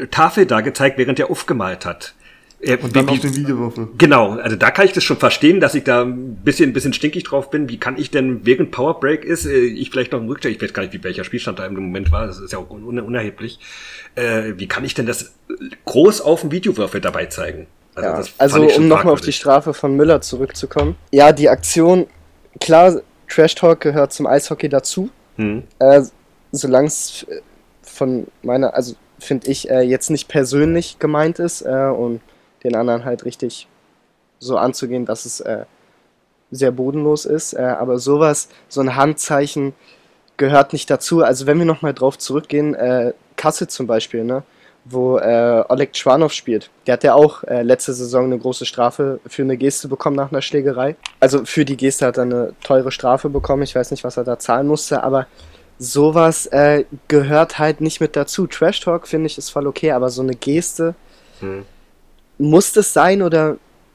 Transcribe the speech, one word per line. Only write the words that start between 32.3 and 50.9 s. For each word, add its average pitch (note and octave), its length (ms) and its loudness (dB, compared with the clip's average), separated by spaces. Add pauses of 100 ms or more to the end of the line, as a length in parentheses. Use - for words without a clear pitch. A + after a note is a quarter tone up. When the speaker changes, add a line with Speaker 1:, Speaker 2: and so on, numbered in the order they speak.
Speaker 3:
den A#2+ 120 -2
anderen A#2+ 300 -2
halt B2 200 -6
richtig - 420 -10 (720)
so B2 160 -6
anzugehen, B2 500 -4
dass - 200 -8
es, - 160 -12
äh, G#2+ 240 -8 (840)
sehr C3 200 0
bodenlos D3 540 -2
ist. D#3 280 -4
Äh, - 100 -6
aber B2 360 -2
sowas, D3 500 0 (200)
so C#3 120 -4
ein C3 140 -2
Handzeichen C#3+ 800 -2 (640)
gehört C#3 340 4
nicht - 180 -8
dazu. D#3+ 340 2
Also C3 240 0
wenn D3 100 4
wir E3+ 80 2
nochmal D#3 280 -2
drauf C3 260 0
zurückgehen, D3 560 -4
äh, B2 380 0 (220)
Kassel D#3 320 -2
zum B2+ 200 -10
Beispiel, A2+ 360 -2
ne, C3 200 -4 (420)
wo, B2+ 320 0
äh, A#2 520 2
Oleg C3+ 240 0
Tschwanow D3 380 2
spielt, - 380 -6 (180)
der B2 60 2
hat A#2+ 100 -2
ja C3+ 120 6
auch, C#3+ 280 4
äh, B2 200 -4
letzte B2+ 300 0
Saison B2 320 -2
eine B2+ 120 -2
große B2+ 280 -6
Strafe B2+ 600 -2
für - 140 -8
eine C3 160 -2
Geste C3+ 300 -2
bekommen C#3 280 -4
nach C#3 160 -4
einer C#3 120 -2
Schlägerei. C#3 520 -2 (240)